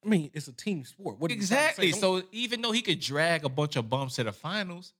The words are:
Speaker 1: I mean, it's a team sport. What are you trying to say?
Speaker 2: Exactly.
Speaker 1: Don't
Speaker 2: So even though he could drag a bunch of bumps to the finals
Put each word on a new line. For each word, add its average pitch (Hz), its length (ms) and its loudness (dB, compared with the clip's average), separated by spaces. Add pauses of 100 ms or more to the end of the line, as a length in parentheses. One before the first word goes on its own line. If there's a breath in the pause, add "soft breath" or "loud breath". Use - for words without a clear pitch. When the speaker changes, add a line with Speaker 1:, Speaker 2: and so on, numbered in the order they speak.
Speaker 1:
I 208 40 -2
mean, 165 260 4
it's 151 120 -8
a 135 60 -16
team 160 320 -6
sport. 135 340 -10
What 165 120 0
are 240 40 -2
you 214 60 -6
trying 196 80 0
to 208 60 4
say? 277 340 4
Speaker 2:
Exactly. - 40 6
Speaker 1:
Don't 208 80 -2
Speaker 2:
So 185 220 2 (100)
even 233 300 -4
though 233 100 0
he 240 100 2
could 185 180 0
drag 151 440 2
a 143 40 0
bunch 147 280 0
of 113 120 -2
bumps 131 280 -2
to 123 80 -2
the 107 80 -2
finals 180 680 -8